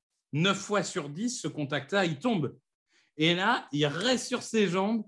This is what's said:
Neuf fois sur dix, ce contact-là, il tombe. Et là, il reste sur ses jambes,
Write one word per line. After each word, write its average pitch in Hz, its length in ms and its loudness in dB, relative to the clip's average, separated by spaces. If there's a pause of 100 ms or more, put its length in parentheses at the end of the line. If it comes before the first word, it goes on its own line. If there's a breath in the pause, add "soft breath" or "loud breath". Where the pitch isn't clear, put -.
(320)
Neuf 190 260 2
fois 196 260 0
sur 156 240 -6
dix, 208 320 -6
ce 160 80 -4
contact-là, 147 560 -2
il 165 140 -2
tombe. 190 380 0 (600)
Et 160 180 4
là, 202 380 0
il 147 140 2
reste 190 400 0
sur 233 160 -4
ses 214 260 2
jambes, 202 400 0